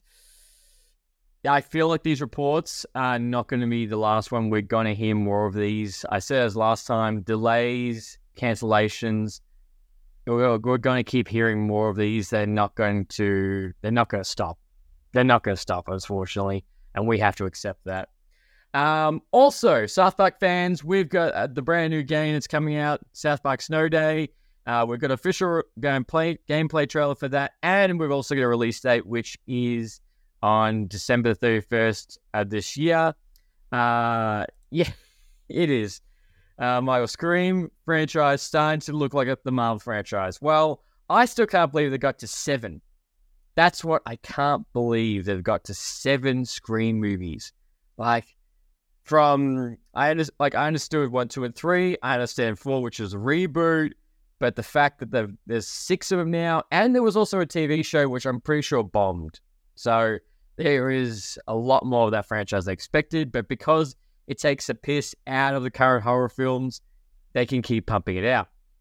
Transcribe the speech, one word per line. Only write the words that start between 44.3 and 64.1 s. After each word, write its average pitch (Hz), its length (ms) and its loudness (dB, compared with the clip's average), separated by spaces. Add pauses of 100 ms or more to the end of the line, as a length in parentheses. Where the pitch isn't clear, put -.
believe, 113 520 0
they've 95 180 -2
got 101 220 -2
to 101 80 -12
seven 131 720 -2
Scream 113 540 -2
movies. 98 520 -4 (460)
Like, 117 380 -2 (680)
from, 139 720 2 (200)
I 143 160 2
under-, 160 140 0 (140)
like, 143 140 0
I 139 140 0
understood 151 440 -2
one, 123 180 -2
two, 131 160 -6
and 117 100 -8
three. 180 480 0
I 131 100 -2
understand 120 460 -2
four, 135 240 -2
which 117 160 -8
is 101 160 -8
a - 20 -8
reboot. 160 760 0 (460)
But 120 160 0
the 117 80 -6
fact 147 380 0
that 117 100 -10
the, 107 340 -2
there's 110 220 -4
six - 440 -4
of 190 60 2
them 165 140 0
now, 170 400 0
and 226 240 4
there 247 80 4
was 220 120 2
also 202 260 2
a 170 40 0
T 156 220 -2
V 151 160 0
show, 143 260 2
which 123 160 -4
I'm 123 160 -4
pretty 151 220 0
sure 127 200 0
bombed. 92 560 -2 (360)
So 113 420 0 (380)
there 135 340 2
is 123 480 -4 (100)
a 113 80 -4
lot 127 300 2
more 120 200 4
of 107 60 2
that 107 140 0
franchise 101 400 -2
than 95 80 -4
expected, 151 580 -2
but 117 160 -4
because 156 480 0 (300)